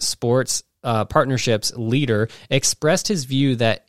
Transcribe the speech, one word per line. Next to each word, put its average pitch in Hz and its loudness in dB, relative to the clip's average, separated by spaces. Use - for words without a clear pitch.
sports, 123 -2
uh, 113 0
partnerships 123 0
leader, 113 0
expressed 151 0
his 175 -2
view 135 2
that 113 0